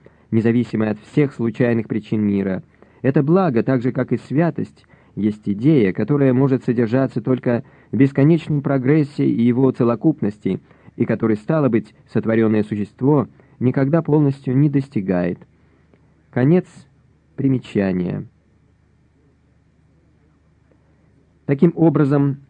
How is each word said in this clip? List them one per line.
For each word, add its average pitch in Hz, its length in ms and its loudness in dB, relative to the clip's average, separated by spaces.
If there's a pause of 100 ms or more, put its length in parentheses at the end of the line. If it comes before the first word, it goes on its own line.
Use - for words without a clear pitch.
(300)
независимое 113 600 0
от 104 80 -4 (140)
всех 143 200 0
случайных 117 560 -2
причин 110 320 -4
мира. 98 420 -2 (380)
Это 135 220 0
благо, 156 400 2
так 131 180 0
же 123 120 -4
как 127 200 -4
и 117 60 -2
святость, 139 640 -4 (300)
есть 107 320 -4
идея, 107 480 2
которая 135 400 0
может 131 300 0
содержаться 120 580 -2
только 123 420 -2 (260)
в - 60 -6
бесконечном 143 640 2
прогрессе 139 640 0
и 120 160 0
его 123 300 2
целокупности, 120 920 -2 (360)
и 117 100 -2
который, 110 300 0
стало 147 340 0
быть, 110 240 -2 (180)
сотворенное 110 520 0
существо 117 640 -2 (300)
никогда 139 440 0
полностью 143 560 0
не 147 100 4
достигает. 95 720 -2 (920)
Конец 160 360 2 (680)
примечания. 98 920 -4 (3250)
Таким 143 300 2
образом, 143 640 2 (120)